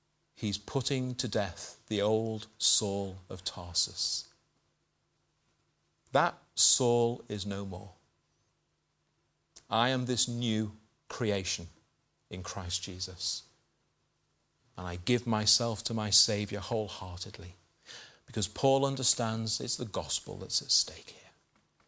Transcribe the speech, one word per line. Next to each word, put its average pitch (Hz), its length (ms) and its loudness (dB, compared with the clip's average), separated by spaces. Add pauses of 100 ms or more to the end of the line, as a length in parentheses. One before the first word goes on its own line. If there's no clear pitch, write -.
(360)
he's 101 220 -2
putting 127 580 -2
to 123 120 -2
death 101 500 -4 (120)
the 104 120 2
old 110 460 2 (100)
Saul 98 600 2 (120)
of 95 140 -10
Tarsus. - 840 -4 (1900)
That 156 240 4 (200)
Saul 120 760 4
is 101 160 -4
no 101 200 -4
more. 95 260 -8 (1800)
I 113 200 4
am 127 160 2
this 120 220 2
new 113 440 0 (360)
creation 98 600 -2 (640)
in 92 100 -6
Christ 90 420 -6
Jesus. 90 600 -6 (1300)
And 90 120 -6
I 87 180 -4
give 123 220 2
myself 110 560 2
to 117 100 -4
my 107 160 -2
Saviour 101 520 4
wholeheartedly, 95 960 -6 (680)
because - 220 0
Paul 135 400 4
understands 113 720 0
it's 117 160 -2
the 120 80 -4
gospel 95 520 -4
that's - 260 -2
at - 80 -4
stake - 400 0
here. - 80 -20 (680)